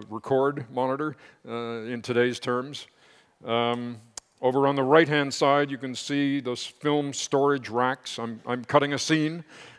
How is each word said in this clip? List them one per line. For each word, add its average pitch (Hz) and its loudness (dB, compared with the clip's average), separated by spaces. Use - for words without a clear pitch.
record 135 0
monitor, 135 -4
uh, 117 -8
in 120 -8
today's 120 2
terms. 127 -6
Um, 120 -2
over 135 4
on 139 2
the 139 2
right-hand 143 4
side, 143 2
you 135 -8
can 127 -10
see 143 -2
those 123 -6
film 147 -2
storage 139 0
racks. 127 -2
I'm, 117 -8
I'm 123 -4
cutting 143 4
a 135 -2
scene, 156 0